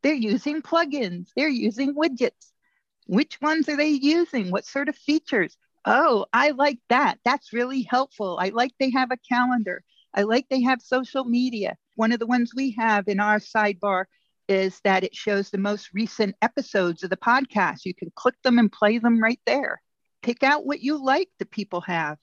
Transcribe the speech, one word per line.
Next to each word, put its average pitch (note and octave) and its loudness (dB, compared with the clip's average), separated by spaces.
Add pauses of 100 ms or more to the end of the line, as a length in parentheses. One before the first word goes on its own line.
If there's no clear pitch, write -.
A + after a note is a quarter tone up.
they're D4+ 2
using C4+ -2
plugins, C4 -4
they're D4 0
using B3 -2
widgets. C#4 -2 (540)
Which G#3 -2
ones D#4 0
are D4 -2
they D4 0
using? C#4+ 0
What F#3+ -2
sort C#4+ -4
of D4 -6
features? C4+ -2 (280)
"Oh, A#3+ 2
I C#4 4
like C#4 0 (100)
that. B3 2
That's C4+ -2
really B3 -2
helpful. G#3+ -2
I F#3+ 0
like A#3+ -2
they C4+ 0
have B3+ 0
a B3+ -2 (100)
calendar. B3 0 (320)
I G3+ 2
like A#3 2
they C4 0
have B3 2
social C4 -2
media." A#3+ -2 (200)
One A3 2
of A3+ 0
the A3+ -4
ones A#3+ 0
we C4+ -2
have G#3 0
in G3 0
our G#3+ 2
sidebar G3+ 0 (420)
is F#3+ 0
that F#3+ 2
it - -8
shows G3+ -2
the G3 -4
most G3+ -4
recent G#3 -2
episodes F#3+ -2
of F#3 -8
the F#3+ 0
podcast. A#3 0
You F3+ -8
can E3+ -12
click - 0
them A#3+ 4
and G#3+ 4
play A3 2
them A3+ 2
right A3+ 0
there. - -2 (420)
Pick A#3+ -4
out D4 2
what C#4+ -4
you C#4 -2
like C#4 0
the - -6
people F#3+ -6
have. D#3+ -4